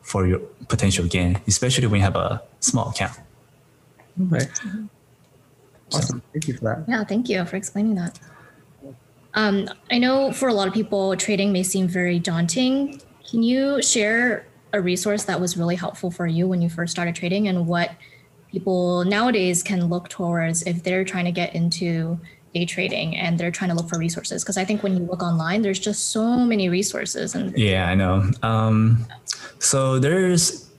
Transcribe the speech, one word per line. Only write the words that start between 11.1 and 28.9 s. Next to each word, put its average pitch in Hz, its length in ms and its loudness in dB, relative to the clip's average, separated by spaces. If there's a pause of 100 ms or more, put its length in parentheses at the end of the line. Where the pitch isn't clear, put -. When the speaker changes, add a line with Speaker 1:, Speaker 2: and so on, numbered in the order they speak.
Speaker 3:
trading 196 360 0
may 185 100 2
seem 185 260 0
very 180 300 0
daunting. 254 840 0 (300)
Can 233 120 0
you 262 400 2
share 226 640 0 (260)
a 208 80 0
resource 180 440 0
that 180 160 -2
was 180 160 -2
really 170 200 0
helpful 175 340 -6
for 175 160 -4
you 165 200 0
when 185 140 0
you 170 80 2
first 170 240 -4
started 170 220 -2
trading, 190 340 0
and 180 180 0
what 170 260 0 (580)
people 180 540 0
nowadays 196 580 2
can 180 240 0
look 175 240 -2
towards 165 520 -2
if 175 200 -4
they're 185 220 0
trying 185 200 -4
to 175 80 0
get 175 220 -4
into 170 680 -2 (340)
day 170 100 0
trading 165 520 -4
and 170 220 0
they're 170 120 -2
trying 180 200 -4
to 170 60 0
look 170 120 -4
for 170 100 -4
resources? - 460 -4
'Cause 196 120 -4
I 185 80 -2
think 208 180 -2
when 190 140 0
you 175 80 0
look 180 180 -4
online, 170 400 0
there's 196 160 0
just - 320 -4
so 233 280 2
many 226 300 2
resources - 680 -2
and 185 220 -2
Speaker 1:
Yeah, 95 320 4
I 90 60 2
know. 95 360 4 (120)
Um, 113 640 4 (520)